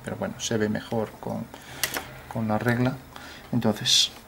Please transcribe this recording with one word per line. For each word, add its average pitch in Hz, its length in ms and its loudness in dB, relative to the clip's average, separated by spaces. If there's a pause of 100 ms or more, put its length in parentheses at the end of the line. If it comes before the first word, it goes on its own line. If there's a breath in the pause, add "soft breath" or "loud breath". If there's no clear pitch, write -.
pero 110 100 4
bueno, - 240 -4
se - 180 2
ve 107 120 6
mejor 107 500 0
con, 113 260 -4 (840 loud breath)
con 113 160 -2
la 107 100 2
regla. 123 380 2 (560 loud breath)
Entonces - 640 4 (140 loud breath)